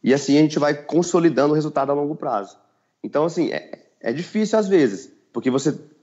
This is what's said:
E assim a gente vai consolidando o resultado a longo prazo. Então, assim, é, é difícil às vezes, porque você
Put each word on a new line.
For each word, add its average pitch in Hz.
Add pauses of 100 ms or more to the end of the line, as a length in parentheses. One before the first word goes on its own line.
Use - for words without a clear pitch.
E 120
assim 143
a 156
gente 151
vai 147
consolidando 151
o 151
resultado 147
a 143
longo 147
prazo. 107 (460)
Então, 143
assim, 165
é, - (120)
é 117
difícil 214
às 208
vezes, 139 (220)
porque 120
você 139 (240)